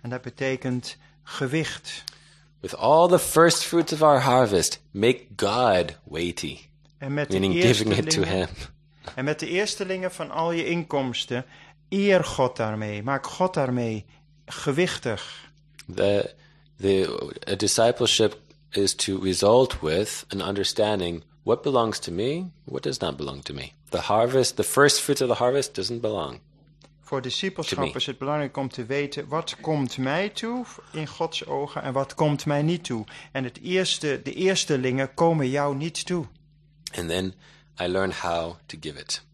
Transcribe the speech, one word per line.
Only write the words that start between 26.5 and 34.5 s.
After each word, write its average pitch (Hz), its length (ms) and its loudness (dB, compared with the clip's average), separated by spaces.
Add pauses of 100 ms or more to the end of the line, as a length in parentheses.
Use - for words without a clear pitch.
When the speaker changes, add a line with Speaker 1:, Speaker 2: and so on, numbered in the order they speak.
Speaker 1:
Voor 139 200 -6
discipelschap 156 560 -4
Speaker 2:
to 139 80 0
me. 139 100 -4
Speaker 1:
is 131 100 -2
het 139 120 -8
belangrijk 143 400 -4
om 135 120 -4
te 120 160 -8
weten 143 420 -4
wat 156 340 -4
komt 147 360 -2
mij 151 320 -2
toe 233 360 -6 (260)
in 156 160 -6
Gods - 380 -6
ogen 143 380 -6
en 135 100 -6
wat 135 200 -2
komt 147 320 0
mij 147 160 2
niet 165 220 0
toe. 113 220 -4 (260)
En 135 120 -4
het 123 180 -8
eerste, 175 600 -2
de 139 100 -8
eerstelingen 135 800 2